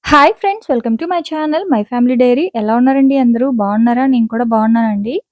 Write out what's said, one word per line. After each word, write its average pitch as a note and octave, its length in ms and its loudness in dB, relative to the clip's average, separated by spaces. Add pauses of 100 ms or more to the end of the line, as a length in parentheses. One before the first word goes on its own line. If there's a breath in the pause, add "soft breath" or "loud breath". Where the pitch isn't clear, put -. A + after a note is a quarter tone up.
(140)
హాయ్ D4+ 200 4
ఫ్రెండ్స్, G4+ 340 -6
welcome A#3 300 -2
to E4 100 -6
my F4 140 -2
channel, D#4 440 -4
My C4+ 180 0
Family B3 320 0
Diary. B3 280 2 (100)
ఎలా G#3+ 220 -2
ఉన్నారండి C4+ 420 2
అందరూ? A#3+ 340 2
బాగున్నారా? A3+ 560 0
నేను A#3+ 200 2
కూడా A#3 180 -4
బాగున్నానండి. A3+ 720 0 (160)